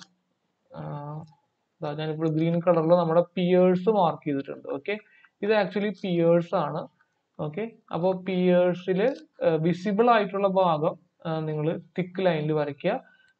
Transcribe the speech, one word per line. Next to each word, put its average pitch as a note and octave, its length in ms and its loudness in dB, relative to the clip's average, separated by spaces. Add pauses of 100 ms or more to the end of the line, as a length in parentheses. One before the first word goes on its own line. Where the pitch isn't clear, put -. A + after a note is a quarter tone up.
(720)
ആ, D#2 100 -16 (1000)
ദാ D3+ 120 -6
ഞാനിപ്പോൾ D#3 420 -4
green E3 240 0
കളറിൽ E3+ 420 4
നമ്മുടെ E3 220 2 (120)
പിയേഴ്സ് F3+ 540 4
mark F3 360 2
ചെയ്തിട്ടുണ്ട്. C#3+ 420 -6
ഓക്കെ, C#3+ 280 -6 (460)
ഇത് G3+ 120 0
actually G#3 380 0 (100)
പിയേഴ്സ് E3+ 540 2
ആണ്. D#3 260 -2 (580)
ഓക്കെ, D3+ 240 -8 (300)
അപ്പൊ E3+ 160 0 (180)
പിയേഴ്സിൽ, F3+ 720 2 (440)
ആ, F3 60 2 (180)
visible G3 420 0
ആയിട്ടുള്ള G3+ 380 2
ഭാഗം, F3+ 480 2 (300)
ആ, D#3+ 140 -4
നിങ്ങൾ D#3 280 -4 (300)
thick F#3 280 -4
ലൈനിൽ D#3 280 0
വരയ്ക്കുക, D3+ 440 -4 (420)